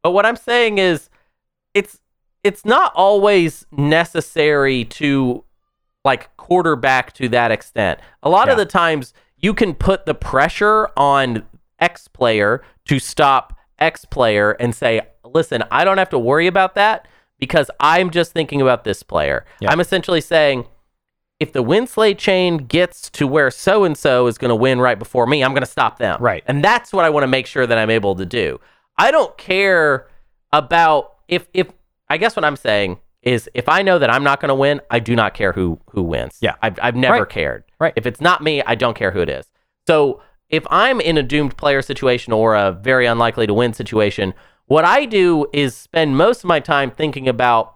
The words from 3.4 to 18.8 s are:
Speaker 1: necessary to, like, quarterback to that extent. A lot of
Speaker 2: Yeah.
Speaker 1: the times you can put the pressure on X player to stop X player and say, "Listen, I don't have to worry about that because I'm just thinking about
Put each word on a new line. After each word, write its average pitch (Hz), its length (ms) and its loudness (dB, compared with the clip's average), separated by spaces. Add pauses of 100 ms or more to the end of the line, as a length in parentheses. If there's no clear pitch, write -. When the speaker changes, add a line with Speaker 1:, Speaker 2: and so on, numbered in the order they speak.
Speaker 1:
necessary 147 1120 0
to, 135 580 -2 (640)
like, - 320 -2
quarterback 139 760 0
to 131 160 -6
that 117 200 2
extent. 104 480 -4 (240)
A 139 80 -2
lot 208 180 4
of 277 80 2
Speaker 2:
Yeah. 208 80 0
Speaker 1:
the - 60 -8
times 165 420 -2 (260)
you 208 160 -2
can 190 200 -2
put - 320 -2
the 151 80 -4
pressure 208 840 0
on 135 460 0 (380)
X 175 260 -2
player 113 560 0 (240)
to 135 140 0
stop 135 520 0 (280)
X 160 240 -2
player 107 480 2
and 120 200 -4
say, 113 280 -2 (240)
"Listen, 135 480 -2
I 139 120 2
don't 190 140 2
have 185 120 0
to 147 80 -2
worry 139 280 0
about 185 300 0
that 208 320 0 (320)
because 139 300 -2 (100)
I'm 170 300 2
just 165 220 -2
thinking 147 300 -4
about 123 220 2